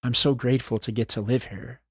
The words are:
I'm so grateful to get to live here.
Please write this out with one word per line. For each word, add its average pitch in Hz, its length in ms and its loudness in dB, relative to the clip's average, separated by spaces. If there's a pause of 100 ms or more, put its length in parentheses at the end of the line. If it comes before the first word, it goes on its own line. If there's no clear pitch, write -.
I'm 127 120 0
so 143 200 4
grateful 123 440 0
to 110 140 -4
get 110 180 0
to - 120 -2
live 117 240 0
here. 120 460 -14